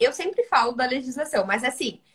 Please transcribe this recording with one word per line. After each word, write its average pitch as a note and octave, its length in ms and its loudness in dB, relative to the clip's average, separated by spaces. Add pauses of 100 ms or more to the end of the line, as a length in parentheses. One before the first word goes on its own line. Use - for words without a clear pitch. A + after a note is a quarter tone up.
eu B3+ 120 6
sempre F#4 320 -2
falo A#3+ 280 2
da B3+ 140 0
legislação, B3+ 600 -2
mas G#3+ 160 -2
assim, B3+ 380 -4 (140)